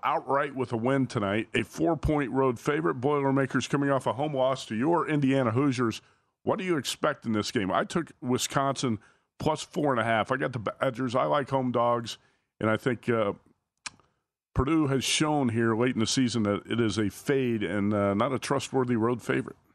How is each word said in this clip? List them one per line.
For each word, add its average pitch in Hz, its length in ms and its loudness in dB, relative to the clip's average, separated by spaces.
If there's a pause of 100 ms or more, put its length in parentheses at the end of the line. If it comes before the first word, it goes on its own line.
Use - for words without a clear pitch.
outright 139 500 0
with 127 180 -4
a 120 40 -2
win 127 320 2
tonight. 104 440 0
A 117 120 0
four-point 151 680 0
road 131 300 2
favorite. 156 400 0
Boilermakers 135 680 2
coming 139 240 0
off 135 160 0
a 117 60 0
home 143 240 -4
loss 127 300 0
to 110 100 -6
your 151 320 0
Indiana 135 420 2
Hoosiers. 123 500 0 (440)
What 139 160 0
do 190 40 -4
you 175 120 0
expect - 500 -4
in 117 60 -2
this 104 180 0
game? 92 220 0
I 110 100 2
took 175 380 -4
Wisconsin 127 800 -2 (400)
plus 151 240 0
four 147 280 -2
and 117 80 0
a 110 40 2
half. 113 260 2
I 131 60 0
got 139 160 -4
the 120 80 -6
Badgers. 127 560 -2
I 131 80 2
like 147 260 0
home 131 220 0
dogs, 120 460 0 (420)
and 107 100 2
I 110 60 2
think, 120 320 -2
uh, 113 240 2 (1200)
Purdue 151 320 2
has 135 180 0
shown 147 460 0
here 113 260 2
late 123 180 2
in 110 60 -2
the 110 60 0
season 120 380 0
that 101 200 0
it 113 160 -2
is 107 160 2
a 107 140 0
fade 123 520 0
and, 101 300 0
uh, 101 220 2
not 120 180 0
a 123 60 -2
trustworthy 127 580 -2
road 113 240 0
favorite. 131 360 -4 (180)